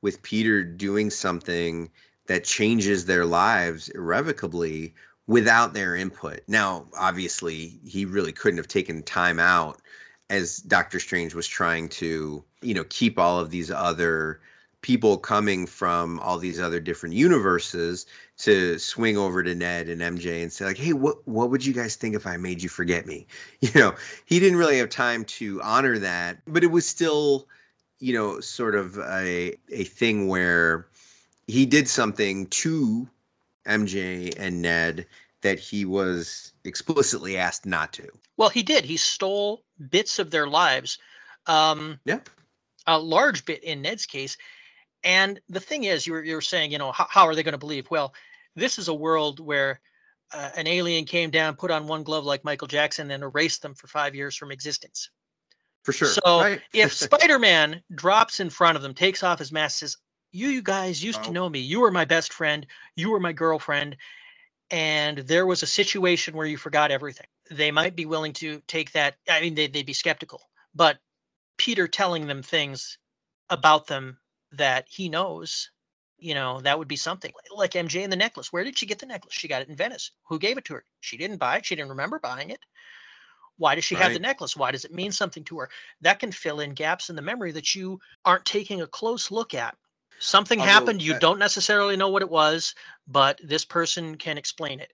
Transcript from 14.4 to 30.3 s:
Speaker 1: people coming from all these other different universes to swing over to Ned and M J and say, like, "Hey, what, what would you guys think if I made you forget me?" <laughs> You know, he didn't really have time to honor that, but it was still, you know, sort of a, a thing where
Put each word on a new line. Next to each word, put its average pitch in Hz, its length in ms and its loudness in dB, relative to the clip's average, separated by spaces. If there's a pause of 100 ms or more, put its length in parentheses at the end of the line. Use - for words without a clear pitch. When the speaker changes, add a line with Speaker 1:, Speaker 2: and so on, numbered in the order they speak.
Speaker 1:
people 110 360 4
coming 101 480 0
from 85 540 -2
all 90 180 -4
these 87 220 -6
other 85 180 -2
different 85 360 -6
universes 92 920 2 (300)
to 90 420 4
swing 110 380 0
over 92 260 0
to 87 120 -2
Ned 87 340 -4
and 85 140 -6
M 85 160 -2
J 85 240 -4
and 85 100 -8
say, 98 140 -6
like, 95 100 -2
"Hey, 151 160 -2
what, 143 340 0
what 120 240 0
would 127 140 -2
you 135 80 0
guys 117 240 -4
think 107 180 -4
if 101 120 -6
I 87 100 -6
made 90 260 -6
you 90 60 -6
forget 85 380 -2
me?" 80 200 -12 (180)
<laughs> - 160 -14
You 120 140 0
know, 120 200 8 (320)
he 175 120 4
didn't 180 200 6
really 151 200 6
have 117 120 0
time 120 340 -2
to 101 380 -8
honor 120 360 2
that, 87 480 -4
but 165 160 2
it 175 80 6
was 170 160 2
still, 147 600 2 (500)
you 127 140 -2
know, 107 280 -2
sort 113 340 -4
of 98 240 -2
a, 87 580 -4 (160)
a 107 120 -4
thing 107 440 0
where 85 580 2 (600)